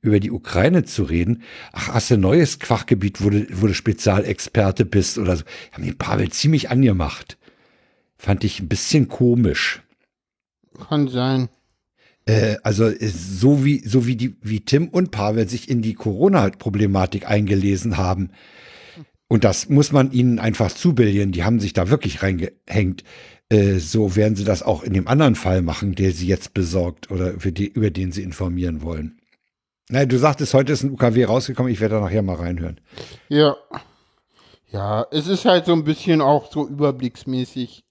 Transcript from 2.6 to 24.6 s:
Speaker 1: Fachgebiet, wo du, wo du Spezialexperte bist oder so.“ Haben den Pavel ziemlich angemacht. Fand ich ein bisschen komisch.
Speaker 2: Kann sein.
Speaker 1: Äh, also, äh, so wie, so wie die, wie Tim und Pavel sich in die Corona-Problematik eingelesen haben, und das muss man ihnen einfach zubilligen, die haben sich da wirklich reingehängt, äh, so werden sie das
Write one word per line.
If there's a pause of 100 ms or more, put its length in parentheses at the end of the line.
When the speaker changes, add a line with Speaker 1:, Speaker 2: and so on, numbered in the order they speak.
Speaker 1:
Fachgebiet,
wo
du,
wo
du
Spezialexperte
bist
oder
so.“ (260)
Haben
den
Pavel
ziemlich
angemacht. (800)
Fand
ich
ein
bisschen
komisch. (1080)
Speaker 2:
Kann
sein. (760)
Speaker 1:
Äh,
also,
äh,
so
wie,
so
wie
die,
wie
Tim
und
Pavel
sich
in
die
Corona-Problematik
eingelesen
haben, (960)
und
das
muss
man
ihnen
einfach
zubilligen,
die
haben
sich
da
wirklich
reingehängt, (460)
äh,
so
werden
sie
das